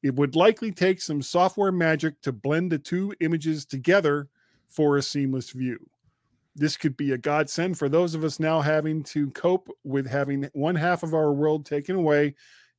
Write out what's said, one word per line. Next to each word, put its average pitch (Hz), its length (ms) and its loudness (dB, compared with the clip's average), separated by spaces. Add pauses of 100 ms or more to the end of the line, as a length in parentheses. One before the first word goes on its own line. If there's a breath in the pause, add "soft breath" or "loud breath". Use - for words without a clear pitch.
It 135 140 0
would 143 220 2
likely 220 340 4
take 185 300 0
some 147 200 -4
software 185 520 2
magic 160 480 0
to 139 100 -4
blend 151 400 -2
the 151 80 0
two 196 400 -4
images 160 460 -2
together 147 640 2 (400)
for 147 260 2
a 139 80 2
seamless 135 460 -4
view. 127 400 -8 (680)
This 147 200 -2
could 139 220 -4
be 139 140 -2
a 127 60 -2
godsend 151 600 -2
for 147 100 -2
those 160 280 2
of 156 80 -4
us 156 140 -4
now 160 220 2
having 156 460 0
to 147 240 -2
cope 180 400 -2 (160)
with 135 220 -2
having 139 460 -2
one 151 220 -2
half 170 280 0
of 160 100 -4
our 156 180 2
world 151 340 0
taken 147 300 -4
away, 147 400 2 (440 soft breath)